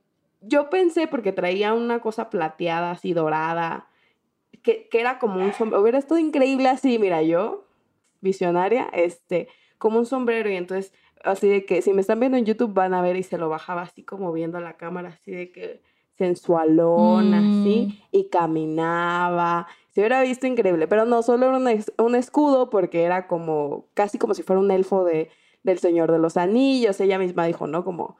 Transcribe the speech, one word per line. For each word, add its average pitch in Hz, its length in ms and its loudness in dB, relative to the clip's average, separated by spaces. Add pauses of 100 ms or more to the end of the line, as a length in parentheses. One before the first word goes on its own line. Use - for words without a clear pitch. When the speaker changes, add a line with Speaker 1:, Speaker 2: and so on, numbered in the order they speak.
(400)
Speaker 1:
yo 285 300 0
pensé, 349 360 0
porque 208 260 -4
traía 190 420 -2
una 233 260 -2
cosa 220 300 -6
plateada, 170 600 -4
así 180 200 -6
dorada, 160 760 -2 (760)
que, 226 260 -2
que 226 120 0
era 254 200 -2
como 190 240 -2
un 202 80 0
sombrero. 220 300 -2
Hubiera 233 160 4
estado 320 200 0
increíble 269 500 2
así, 262 300 2
mira, 180 240 2
yo, 190 440 -2 (540)
visionaria, 190 720 0
este, 175 560 -4 (300)
como 220 200 0
un 233 80 0
sombrero. 233 440 -2
Y 190 60 -2
entonces, 185 360 -8 (320)
así 196 240 0
de 202 160 2
que, 185 180 0
si 196 100 2
me 190 100 2
están 220 180 0
viendo 262 180 2
en 233 60 0
YouTube, 220 280 -2
van 185 220 0
a 180 80 0
ver 180 140 0
y 185 80 -4
se 180 140 -10
lo 165 100 -4
bajaba 175 340 -6
así 175 220 -18
como 190 280 -8
viendo 165 260 -6
a - 20 -8
la 165 160 -14
cámara, 175 340 -10
así 185 220 -18
de 180 180 -12
que - 320 -16 (360)
sensualón, 175 1120 4
Speaker 2:
Mm. 208 40 4
Speaker 1:
así, 208 800 0
y 196 160 0
caminaba. 170 1400 -2 (240)
Se 196 120 -2
hubiera 254 200 2
visto 254 240 -2
increíble, 185 400 2
pero 214 200 2
no, 233 160 2
solo 247 240 2
era 262 100 2
un 254 120 0
es-, 214 300 -2
un 233 160 2
escudo 254 560 2
porque 180 340 0
era 185 220 -2
como, 156 680 -4
casi 208 240 -2
como 214 160 0
si 175 80 -12
fuera 190 180 2
un 196 100 2
elfo 185 340 2
de, 165 260 0 (320)
del 180 160 0
Señor 170 340 2
de 165 60 4
los 160 180 0
Anillos. 226 640 2
Ella 190 180 2
misma 180 280 -2
dijo, 165 200 -4
¿no? 165 180 -4
Como 180 360 -10